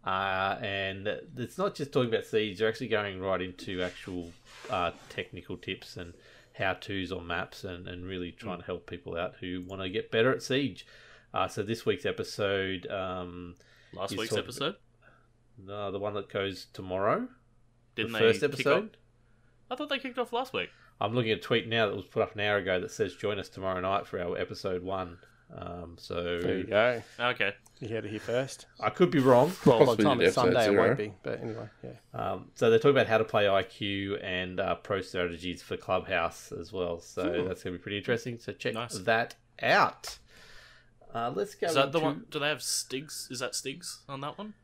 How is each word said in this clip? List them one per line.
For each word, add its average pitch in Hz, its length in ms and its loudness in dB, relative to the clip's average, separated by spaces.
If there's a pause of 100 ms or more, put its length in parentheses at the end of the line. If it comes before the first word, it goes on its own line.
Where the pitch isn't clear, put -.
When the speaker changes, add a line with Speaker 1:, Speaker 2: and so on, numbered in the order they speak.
Speaker 1:
Uh, 95 560 0
and 98 460 -4 (280)
it's 120 220 -8
not 196 160 -2
just 139 180 -6
talking 123 180 2
about 107 160 0
Siege. 107 340 0
They're 110 80 4
actually 110 200 -4
going 101 320 -2
right 95 200 0
into 90 420 -6
actual, 90 480 -6 (400)
uh, 87 220 0 (160)
technical - 480 -10
tips - 400 -10
and 85 160 -12 (420)
how-tos 95 560 -4
on 90 160 -8
maps 87 380 -6
and, 90 240 -10
and 90 180 -10
really 90 240 -8
trying 87 280 -10
Speaker 2:
Mm. - 20 -12
Speaker 1:
to - 60 -16
help - 220 -8
people 87 280 -10
out 90 240 -4
who 92 260 -6
wanna 95 220 -8
get 110 240 -4
better 113 200 4
at 123 120 -4
Siege. 131 420 -2 (460)
Uh, 92 160 0
so 113 160 -6
this 110 200 -4
week's 104 220 0
episode, 95 800 -2
um, 90 680 -8 (360)
Speaker 2:
Last 92 200 -6
Speaker 1:
is 101 60 -4
Speaker 2:
week's 113 120 -2
Speaker 1:
sort 110 100 0
of 104 60 -8
Speaker 2:
episode? 139 300 -6 (800)
Speaker 1:
No, 98 360 -8
the 98 80 -4
one 104 140 -4
that 98 140 -6
goes 98 440 -4
tomorrow. 101 560 0 (680)
Speaker 2:
Didn't 113 180 -2
Speaker 1:
The 110 60 -2
Speaker 2:
they 110 60 6
Speaker 1:
first 110 160 6
Speaker 2:
kick 143 120 2
Speaker 1:
episode? 143 320 4
Speaker 2:
off? 220 60 -12 (800)
I 262 60 -4
thought 294 120 -6
they 277 120 -2
kicked 254 180 -8
off 233 140 -4
last 247 200 -2
week. 90 160 -2 (320)
Speaker 1:
I'm 107 140 0
looking 113 160 2
at 104 80 2
a - 20 -8
tweet 117 280 2
now 113 180 2
that 101 100 0
was 95 100 -8
put - 160 0
up - 120 0
an 104 60 -6
hour 104 180 4
ago 92 220 2
that 95 100 -6
says, 98 240 -2
"Join 104 240 -2
us 92 100 -8
tomorrow 95 320 -4
night 95 260 0
for 95 140 -4
our 87 160 -2
episode 92 460 -4
one." 90 360 -4 (360)
Um, 87 440 -10
so 87 420 -2
Speaker 3:
There 92 180 0
you 90 60 -2
go. 113 380 4 (180)
Speaker 2:
Okay. 117 320 0 (260)
Speaker 3:
You 120 100 -10
heard 110 160 -4
it 104 60 -8
here 107 80 -6
first. 123 480 -4 (140)
Speaker 1:
I 110 100 2
could - 220 4
be 147 80 6
wrong. 131 320 8 (120)
Speaker 3:
Well, 123 140 10
by 139 60 12
the - 20 10
Speaker 4:
Possibly 110 180 6
Speaker 3:
time 120 140 6
Speaker 4:
did 90 100 8
Speaker 3:
it's 95 100 4
Speaker 4:
episode 123 160 6
Speaker 3:
Sunday, 117 120 6
it 101 60 4
Speaker 4:
zero. 101 140 6
Speaker 3:
won't 127 120 4
be. 104 140 -4 (100)
But 120 180 -6
anyway, 113 280 -8 (160)
yeah. 123 60 -10 (240)
Speaker 1:
Um, 98 420 -6
so 117 140 6
they're 113 100 8
talking 143 160 8
about 113 100 6
how 113 120 4
to 107 60 4
play 104 240 4
I 98 140 6
Q 98 540 -4
and, 92 420 -4
uh, 90 180 2
pro 98 260 -2
strategies 87 600 -4
for 92 140 -6
Clubhouse 90 760 0
as 90 220 -10
well. 87 280 -2
So 87 420 -2
Speaker 2:
Hmm. 90 60 -2
Speaker 1:
that's 92 140 -6
gonna 92 140 -6
be 85 60 -12
pretty 101 160 -4
interesting. 117 420 -2
So - 120 -10
check 113 220 -6
Speaker 2:
Nice. 113 260 -6
Speaker 1:
that 113 360 2 (260)
out. 143 560 2 (960)
Uh, 117 200 -2
let's 196 200 -2
go 190 140 -2
Speaker 2:
Is 160 60 0
that 139 180 6
the 165 60 4
Speaker 1:
into 156 100 2
Speaker 2:
one? - 220 -4
Do 151 100 -4
they 143 80 0
have 143 140 -2
Stigs? - 680 -6
Is 123 80 -8
that 123 160 -4
Stigs - 440 -8 (100)
on 135 140 -10
that 147 160 -8
one? 214 260 -12